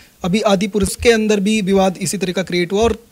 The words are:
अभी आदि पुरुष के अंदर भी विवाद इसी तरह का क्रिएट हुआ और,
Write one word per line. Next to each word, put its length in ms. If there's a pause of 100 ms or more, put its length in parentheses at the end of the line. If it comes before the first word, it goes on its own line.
(240)
अभी 160
आदि 280
पुरुष 280
के 140
अंदर 300
भी 200
विवाद 400
इसी 180
तरह 140
का 100
क्रिएट 300
हुआ 100
और, 140 (160)